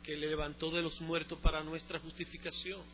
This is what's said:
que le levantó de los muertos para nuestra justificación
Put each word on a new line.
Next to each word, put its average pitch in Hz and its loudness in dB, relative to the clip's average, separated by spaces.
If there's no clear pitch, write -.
que 151 -4
le 151 0
levantó 151 0
de 170 2
los 160 0
muertos 165 0
para 156 6
nuestra 160 -4
justificación 175 -6